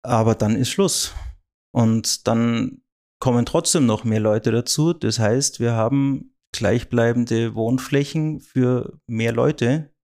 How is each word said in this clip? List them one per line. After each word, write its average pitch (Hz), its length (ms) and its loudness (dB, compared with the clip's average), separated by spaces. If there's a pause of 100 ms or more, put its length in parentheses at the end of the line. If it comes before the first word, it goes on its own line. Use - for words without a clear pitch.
aber 113 320 2
dann 107 220 0
ist 127 140 -2
Schluss. - 440 -2 (580)
Und 113 560 0
dann 117 540 -2 (360)
kommen 120 280 2
trotzdem 165 400 2
noch 107 180 0
mehr 110 160 0
Leute 107 320 2
dazu. 151 400 0
Das 110 260 -2
heißt, 113 400 0
wir 117 140 0
haben 131 640 0 (180)
gleichbleibende 117 1000 0
Wohnflächen 139 880 -2
für 127 680 -2
mehr 117 260 -2
Leute. 139 580 0 (140)